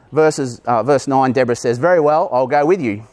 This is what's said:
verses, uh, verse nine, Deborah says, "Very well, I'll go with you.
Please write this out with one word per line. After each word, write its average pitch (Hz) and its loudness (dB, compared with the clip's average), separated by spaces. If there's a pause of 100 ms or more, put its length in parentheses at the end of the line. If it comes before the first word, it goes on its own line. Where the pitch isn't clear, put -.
(100)
verses, 143 -2
uh, 117 0
verse 135 0
nine, 135 0
Deborah 123 0
says, 120 -2
"Very 170 2
well, 151 0
I'll 127 0
go 147 0
with 180 2
you. 110 -4 (100)